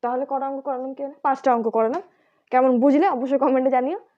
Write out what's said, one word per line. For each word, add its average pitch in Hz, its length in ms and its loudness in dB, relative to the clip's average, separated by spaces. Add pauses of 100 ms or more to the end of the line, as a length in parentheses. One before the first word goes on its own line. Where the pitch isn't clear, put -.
তাহলে 254 260 -4
কটা 269 200 -4
অঙ্ক 277 160 -8
করালাম? 262 300 -6
কি 269 80 -12
হলো? 277 200 -12
পাঁচটা 262 320 2
অঙ্ক 233 140 -2
করালাম। 226 340 0 (500)
কেমন 254 180 4 (100)
বুঝলে 285 280 4
অবশ্যই 269 300 -2
কমেন্টে 262 320 2
জানিও। 262 280 -2 (200)